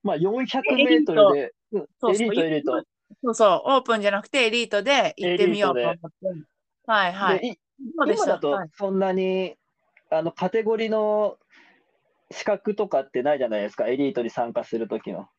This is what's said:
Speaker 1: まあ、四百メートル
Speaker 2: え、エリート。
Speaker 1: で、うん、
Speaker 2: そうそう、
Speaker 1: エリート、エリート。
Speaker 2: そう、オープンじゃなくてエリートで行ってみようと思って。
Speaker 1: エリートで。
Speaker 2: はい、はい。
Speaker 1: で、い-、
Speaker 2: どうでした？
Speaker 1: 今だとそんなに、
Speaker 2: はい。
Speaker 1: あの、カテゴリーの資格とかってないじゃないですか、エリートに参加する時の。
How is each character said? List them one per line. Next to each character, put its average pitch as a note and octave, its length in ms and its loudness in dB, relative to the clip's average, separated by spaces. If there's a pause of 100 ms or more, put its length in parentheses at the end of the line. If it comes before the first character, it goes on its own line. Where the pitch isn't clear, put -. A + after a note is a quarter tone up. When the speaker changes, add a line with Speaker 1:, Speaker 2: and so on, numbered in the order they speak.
Speaker 1:
ま G3 100 -2
あ、 D#3 40 0
四 G#3+ 300 0
百 C4+ 280 0
メ B3+ 240 6
ー D4+ 60 4
ト - 100 -2
ル G#3 240 8
Speaker 2:
え、 - 20 0
エ B2+ 60 -4
リ - 60 -12
ー - 0 -
ト。 - 0 -
Speaker 1:
で、 - 20 -20 (180)
う G3+ 60 -2
ん、 D#3 80 -6 (120)
Speaker 2:
そ A#3 120 0
う G3 40 4
そ A3 100 0
う、 - 20 2
Speaker 1:
エ G#3 40 0
リ - 0 -
ー G#3 40 -2
ト、 B3 100 2
エ D#3+ 60 0
リ D#3 100 0
ー - 40 -12 (600)
ト。 A#3 100 -2
Speaker 2:
そ G3+ 220 6
う、 - 80 -4
オ C4+ 140 4
ー B3+ 40 2
プ A3+ 140 0
ン G#3 60 -4
じ G3+ 60 2
ゃ - 20 4
な G3+ 120 -2
く - 60 -20
て B3+ 180 2
エ A3 40 2
リ A#3 160 -2
ー - 20 -20
ト G3+ 140 0
で A#3 340 2
行 F3+ 180 -2
っ F3+ 40 -2
て F#3+ 100 4
み G3+ 100 0
よ F#3+ 140 2
う - 20 0
と B2 60 0
思 A#2+ 100 0
っ E3+ 40 -6
て。 - 0 -
Speaker 1:
エ - 0 -
リ E3+ 40 -12
ー E3 40 -18
ト F3+ 320 -10
で。 - 580 -10
Speaker 2:
は G3 160 2
い、 F3+ 60 -4
は F#3+ 220 0
い。 - 40 -2
Speaker 1:
で、 B3 80 -6
い-、 - 20 -4 (460)
Speaker 2:
ど D4+ 80 0
う - 20 2
で A4 100 2
し A4 40 -2
た？ F#4 60 2
Speaker 1:
今 G3 80 0
だ - 40 -4
と C#3+ 200 0 (180)
そ G3 140 -4
ん F#3+ 80 0
な F#3+ 140 0
に、 F#3 280 -2
Speaker 2:
は F#3 60 -2
い。 - 120 -14 (520)
Speaker 1:
あ D#3+ 120 0
の、 E3 80 -2
カ F#3 200 -6
テ A3+ 120 0
ゴ A3 140 0
リ A3 100 -2
ー - 40 -4
の G#3+ 480 0 (920)
資 - 140 -14
格 G#3 300 -2
と G3+ 120 -2
か C#3+ 140 0
っ - 100 -12
て B2 120 -4
な D3 120 2
い C#3 40 -2
じ B2+ 60 -2
ゃ A#2 40 -4
な G#2+ 100 -2
い G2+ 40 -2
で G#2 80 -4
す - 60 -16
か、 A#2 120 -2
エ B2+ 80 0
リ C#3 140 0
ー - 20 -12
ト B2 100 -4
に A#2 60 -4
参 A#2 240 -6
加 A#2 100 -4
す A2+ 160 -6
る A2+ 80 -4
時 A2 240 -8
の。 E2+ 160 -10 (120)